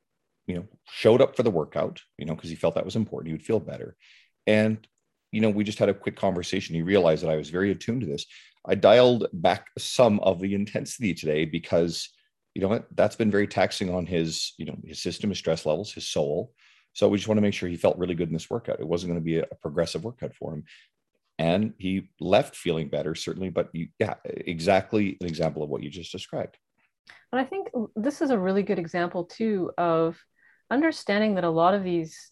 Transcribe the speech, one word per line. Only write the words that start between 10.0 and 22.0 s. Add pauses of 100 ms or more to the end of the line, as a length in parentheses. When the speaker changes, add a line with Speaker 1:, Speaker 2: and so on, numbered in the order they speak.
Speaker 1:
of
the
intensity
today
because, (460)
you
know
what,
that's
been
very
taxing
on
his,
you
know,
his
system,
his
stress
levels,
his
soul. (400)
So
we
just
wanna
make
sure
he
felt
really
good
in
this
workout.
It
wasn't
gonna
be
a,
a
progressive
workout
for
him. (760)
And
he (100)